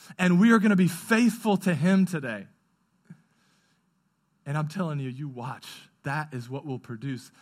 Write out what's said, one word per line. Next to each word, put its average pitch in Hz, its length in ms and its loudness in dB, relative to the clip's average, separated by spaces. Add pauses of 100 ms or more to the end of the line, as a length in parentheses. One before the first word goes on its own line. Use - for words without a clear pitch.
(180)
And 180 220 4
we 233 120 8
are 226 60 8
gonna 208 180 4
be 185 120 4
faithful 220 680 2
to 180 160 0
him 185 320 2
today. 120 400 -8 (2000)
And 143 120 -6
I'm 151 120 -4
telling 156 320 -6
you, 131 80 -8
you 135 200 -10
watch. 123 380 -12 (380)
That 151 280 -6
is 120 160 -12
what 135 160 -12
will 131 140 -8
produce 120 640 -12